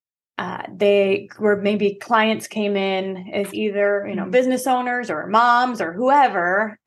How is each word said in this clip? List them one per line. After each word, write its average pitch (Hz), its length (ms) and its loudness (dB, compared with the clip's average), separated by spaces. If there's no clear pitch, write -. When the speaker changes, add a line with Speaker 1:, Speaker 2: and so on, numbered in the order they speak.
Speaker 1:
uh, 185 260 -8
they 196 560 0
were, 208 160 2
maybe 202 400 0
clients 220 520 0
came 208 280 -2
in 190 560 -4
as 196 220 -4
either, 202 560 0
you 196 60 -8
know, 196 80 -4
Speaker 2:
Mm-hmm. 185 80 -8
Speaker 1:
business 254 360 2
owners 247 420 -2
or 156 180 -4
moms 240 520 4
or 165 140 -4
whoever. 214 920 2